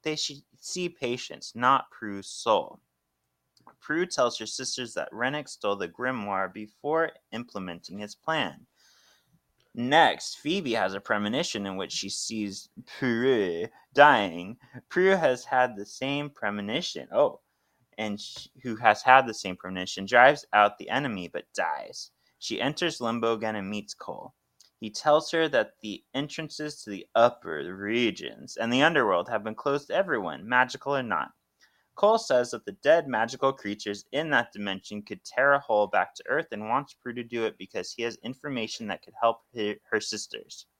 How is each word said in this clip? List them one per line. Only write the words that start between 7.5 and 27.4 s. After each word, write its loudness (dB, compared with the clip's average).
his -12
plan. -4
Next, 4
Phoebe -2
has 0
a -6
premonition -2
in -6
which -6
she -6
sees -8
Prue 0
dying. 6
Prue 4
has 2
had 2
the -10
same -6
premonition. -6
Oh, 2
and -4
sh-, -14
who -4
has 6
had 8
the -6
same -8
premonition, -8
drives 8
out 6
the -12
enemy -2
but -10
dies. -6
She -6
enters -2
Limbo 0
again -2
and -6
meets -8
Cole. -14
He -10
tells 2
her 2
that 0
the -12
entrances -8
to -14
the -10
upper 2